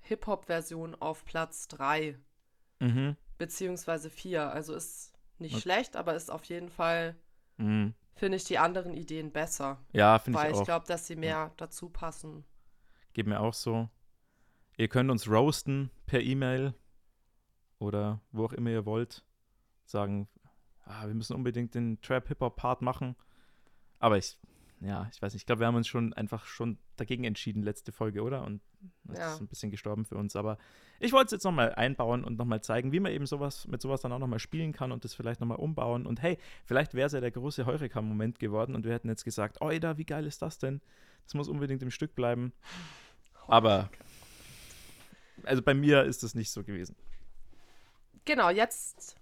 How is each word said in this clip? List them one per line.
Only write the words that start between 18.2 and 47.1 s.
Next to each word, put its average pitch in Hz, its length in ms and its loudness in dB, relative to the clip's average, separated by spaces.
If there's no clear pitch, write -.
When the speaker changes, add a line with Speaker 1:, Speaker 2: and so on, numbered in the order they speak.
Speaker 2:
wo 110 120 -2
auch 113 80 -2
immer 117 180 -2
ihr 110 160 -2
wollt. 110 380 -4
Sagen, 101 440 -2
"Ah, 110 220 -12
wir 107 80 -4
müssen 113 200 -4
unbedingt 120 400 -2
den 117 260 -2
Trap-Hip-Hop-Part 127 840 -2
machen." 127 340 -2
Aber 110 200 6
ich, - 200 -6
ja, 98 320 -4
ich - 80 -20
weiß 101 120 -4
nicht, 101 100 -10
ich - 40 -20
glaub, 120 120 2
wir 117 80 4
haben 120 80 4
uns 117 140 2
schon 117 240 0
einfach 110 340 -6
schon 117 320 -4
dagegen 123 280 -4
entschieden, 107 400 -2
letzte 104 260 -6
Folge, 107 320 -2
oder? 127 220 -4
Und 113 160 -8
das 175 140 -12
Speaker 1:
Ja. 160 160 -6
Speaker 2:
ist 156 60 -10
ein 101 80 -8
bisschen - 240 -8
gestorben 107 320 -4
für - 120 -8
uns, 104 200 -4
aber 107 200 -2
ich 240 120 0
wollt's 269 200 6
jetzt 202 120 -4
nochmal 156 300 4
einbauen 120 500 2
und 120 140 -4
nochmal 117 240 0
zeigen, 127 300 0
wie 175 80 4
man 196 100 0
eben 147 160 -2
sowas, 143 400 -4
mit - 160 -6
sowas 135 200 -2
dann 123 100 -4
auch 123 80 -4
nochmal 123 180 -2
spielen 156 340 -4
kann 131 200 -4
und 113 120 -8
das 113 100 -10
vielleicht 117 260 -4
nochmal 117 180 -2
umbauen. 120 480 -2
Und 117 160 -4
hey, 170 160 2
vielleicht 135 300 2
wär's 139 180 2
ja 143 80 -2
der 123 120 -2
große 127 340 -4
Heureka-Moment 113 720 -2
geworden 110 380 -2
und 110 80 -4
wir 113 80 -2
hätten 117 160 -4
jetzt 110 160 -4
gesagt, 107 360 -4
"Oida, 160 380 0
wie 156 60 -6
geil 151 220 -4
ist - 160 -8
das 160 160 -6
denn? 139 220 -2
Das - 100 -8
muss 143 140 -2
unbedingt 139 340 -2
im 127 80 -4
Stück - 240 -4
bleiben." 120 380 0
Speaker 1:
Oh - 40 0
Speaker 2:
Aber, 107 380 10
also 127 180 2
bei 139 120 6
mir 143 300 8
ist 135 180 -2
das 113 120 -6
nicht 113 180 -4
so 101 100 -8
gewesen. 98 320 -8